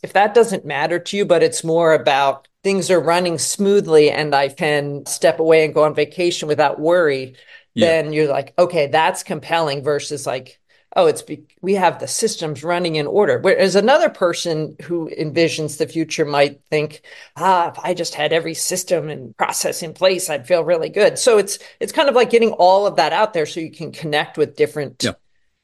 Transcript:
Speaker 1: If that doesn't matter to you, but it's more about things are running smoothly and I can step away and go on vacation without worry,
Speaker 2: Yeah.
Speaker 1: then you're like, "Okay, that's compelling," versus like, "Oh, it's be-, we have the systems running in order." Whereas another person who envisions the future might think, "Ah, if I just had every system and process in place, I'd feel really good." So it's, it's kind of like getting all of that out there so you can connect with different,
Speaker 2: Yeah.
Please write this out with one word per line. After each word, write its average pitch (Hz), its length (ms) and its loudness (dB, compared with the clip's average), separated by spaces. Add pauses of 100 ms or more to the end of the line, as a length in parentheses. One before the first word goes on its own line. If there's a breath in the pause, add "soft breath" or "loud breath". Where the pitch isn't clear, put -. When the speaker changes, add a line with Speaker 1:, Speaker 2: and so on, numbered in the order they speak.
Speaker 1:
If - 120 -8
that 208 200 2
doesn't 214 300 2
matter 160 340 -4
to 175 200 -8
you, 202 80 0
but 165 160 4
it's 165 200 0
more 165 320 2
about 139 540 0 (160)
things 196 260 0
are 180 80 6
running 170 400 0
smoothly 160 720 2
and 147 240 -2
I 139 140 2
can 143 580 -2
step - 320 0
away 160 260 6
and 139 100 -4
go 151 100 4
on 151 100 0
vacation 165 540 -4
without 147 320 0
worry, 151 560 0 (380 soft breath)
Speaker 2:
Yeah. - 140 2 (140)
Speaker 1:
then 151 120 -8
you're 156 120 2
like, 139 320 -4
"Okay, 170 300 2
that's 160 340 0
compelling," 151 640 -4
versus 143 420 -4
like, 135 320 -8 (380)
"Oh, 185 100 4
it's - 160 0
be-, - 220 -16 (180)
we 190 120 -2
have 175 260 0
the 131 80 -10
systems 151 560 -6
running 175 320 -2
in 147 100 -2
order." 147 320 2
Whereas 185 380 2
another 285 320 4
person 160 760 -4
who 165 340 -6
envisions 156 600 -2
the 156 80 -2
future 160 380 -4
might 143 360 0 (100)
think, 151 320 -4 (340 loud breath)
"Ah, 170 340 2
if - 140 -16
I 180 100 -4
just 180 220 -8
had 151 160 -2
every 160 220 -2
system 165 560 -4
and 135 260 -14
process - 480 -4
in 156 100 -12
place, - 340 -2
I'd 139 200 -8
feel 170 160 2
really 165 240 -2
good." 196 320 0
So 226 180 4
it's, 202 220 -2 (180 loud breath)
it's 220 140 -6
kind 294 160 0
of 233 80 2
like 240 140 4
getting 226 220 4
all 190 360 4
of 160 80 -4
that 156 160 2
out 208 200 0
there 151 140 -2
so 170 140 -10
you 156 100 -8
can 156 220 -14
connect 156 460 -4
with 147 180 -2
different, 147 480 -4
Speaker 2:
Yeah. 107 80 -2 (520)